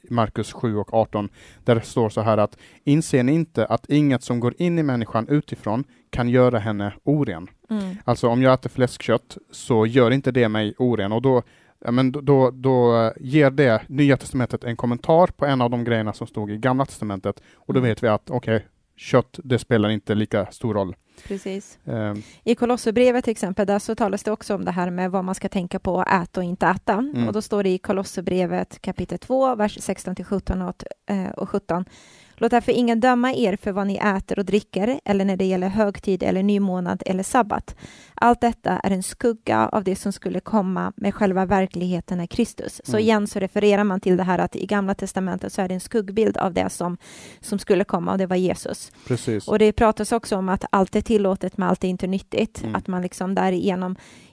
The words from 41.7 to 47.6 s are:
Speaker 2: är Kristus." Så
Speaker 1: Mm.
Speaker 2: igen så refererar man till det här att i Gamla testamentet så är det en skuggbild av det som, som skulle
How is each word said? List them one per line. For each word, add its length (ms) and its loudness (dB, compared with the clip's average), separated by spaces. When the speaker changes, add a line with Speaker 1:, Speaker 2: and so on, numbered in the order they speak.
Speaker 2:
är 60 -6
Kristus." 580 -4
Så 120 -6
Speaker 1:
Mm. 60 2
Speaker 2:
igen 240 4
så 140 -6
refererar 440 4
man 160 0
till 160 4
det 80 0
här 140 0
att 180 -2
i 100 -6
Gamla 280 -2
testamentet 580 -6
så 100 -2
är 60 -2
det 60 -4
en 60 -4
skuggbild 560 0
av 160 0
det 180 0
som, 260 -6
som 180 -4
skulle 260 2